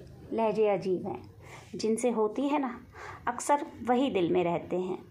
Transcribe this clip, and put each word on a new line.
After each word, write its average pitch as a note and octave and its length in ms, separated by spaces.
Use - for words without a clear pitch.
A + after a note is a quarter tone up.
लहजे G#3+ 360
अजीब F#3 380
हैं, - 140
जिनसे A3+ 340
होती G#3+ 320
है C#4+ 180
ना, B3 200
अक्सर C#4+ 380
वही B3 260
दिल F3+ 240
में F3+ 100
रहते E3+ 360
हैं। F#3+ 180